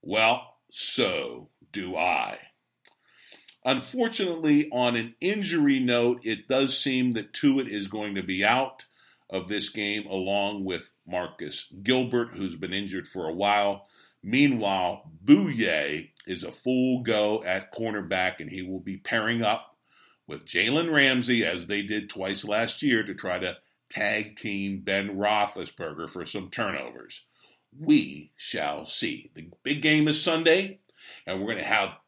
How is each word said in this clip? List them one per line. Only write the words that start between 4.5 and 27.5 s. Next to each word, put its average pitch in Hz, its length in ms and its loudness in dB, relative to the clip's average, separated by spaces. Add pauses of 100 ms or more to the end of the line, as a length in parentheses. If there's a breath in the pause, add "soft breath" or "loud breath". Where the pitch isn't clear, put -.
on 123 240 2
an 117 240 -4
injury 165 640 2
note, 120 420 2
it 104 240 -4
does 131 320 2
seem 127 340 2
that 110 200 -6
Tuitt 135 340 4
is 101 200 -4
going 104 280 -6
to 95 80 -4
be 95 180 -2
out 123 440 2 (440 soft breath)
of 92 200 -6
this 101 180 -2
game 104 400 -4
along 98 560 -2
with 90 280 -6 (140)
Marcus 85 600 -6 (180)
Gilbert, 120 460 2
who's 95 260 -8
been 87 160 -8
injured 95 380 -6
for 85 180 -6
a 80 60 -4
while. 101 560 2 (340 soft breath)
Meanwhile, 104 880 2 (100)
Bouye 95 880 2 (140)
is 90 180 -6
a 73 80 -10
full 127 500 2
go 107 420 2
at 95 300 -2
cornerback, 95 680 -2
and - 100 -10
he 92 120 -10
will 92 180 -8
be 98 160 -8
pairing 117 460 -2
up 110 340 0 (520 soft breath)
with - 180 -12
Jalen 135 440 2
Ramsey, 127 540 4
as 87 240 -2
they 101 140 -2
did 101 280 -6
twice 98 360 -4
last 110 360 -2
year, 120 220 2
to 95 100 -8
try 90 240 -4
to 90 200 -4 (320 soft breath)
tag 107 480 -2
team 98 420 -4
Ben 98 380 -2
Roethlisberger 87 920 -2
for 87 160 -8
some 92 240 -8
turnovers. 69 760 -8 (520 soft breath)